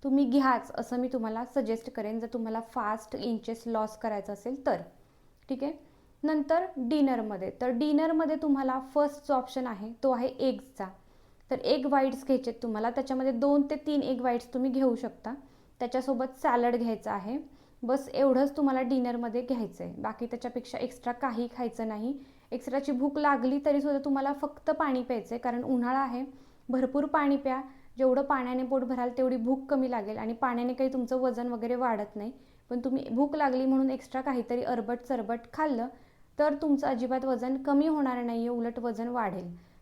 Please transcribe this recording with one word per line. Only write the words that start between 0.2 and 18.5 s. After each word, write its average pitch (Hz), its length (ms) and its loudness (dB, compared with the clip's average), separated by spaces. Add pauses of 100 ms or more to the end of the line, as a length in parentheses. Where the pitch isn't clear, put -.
घ्याच 247 500 4
असं 247 240 -4
मी 254 80 0
तुम्हाला 226 380 -4
सजेस्ट 226 440 -2
करेन, 220 300 -6
जर 226 140 -6
तुम्हाला 226 260 -2
फास्ट 226 560 -4
इंचेस 226 500 -4
लॉस 220 320 -2
करायचं 208 360 -4
असेल 254 320 -8
तर, 233 120 2 (720)
ठीक 262 140 -4
आहे? 294 100 -4 (500)
नंतर 311 420 2 (120)
डिनरमध्ये, 233 760 0 (100)
तर 247 80 0
डिनरमध्ये 311 720 2
तुम्हाला 269 380 2
फर्स्ट 285 480 0
जो 294 60 2
ऑप्शन 254 340 0
आहे, 214 260 -8 (100)
तो 269 80 4
आहे 247 160 2
एग्सचा. - 580 -2 (680)
तर 127 80 0
एग 262 260 2
व्हाईट्स 269 400 2
घ्यायचे 254 260 2
आहेत - 120 -10
तुम्हाला, 226 260 -2
त्याच्यामध्ये 262 420 0
दोन 277 300 4
ते 285 140 -2
तीन 294 280 0
एग 254 180 -2
व्हाईट्स 240 320 -2
तुम्ही 262 180 0
घेऊ 254 240 4
शकता, 226 380 -8 (460)
त्याच्यासोबत 262 640 -2
सॅलड 240 340 4
घ्यायचं 226 360 -2
आहे, 202 260 -4 (460)
बस 262 260 0
एवढंच 269 480 4